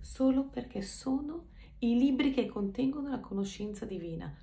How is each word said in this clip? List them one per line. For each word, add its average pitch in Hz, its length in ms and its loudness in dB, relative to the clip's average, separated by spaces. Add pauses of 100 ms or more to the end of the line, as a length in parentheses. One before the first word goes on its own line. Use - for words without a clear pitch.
solo 262 400 4
perché 233 380 -6
sono 294 680 -4 (320)
i 233 180 4
libri 269 340 6
che 240 140 2
contengono 262 640 0
la 254 100 -2
conoscenza 202 680 -4
divina, 165 580 -6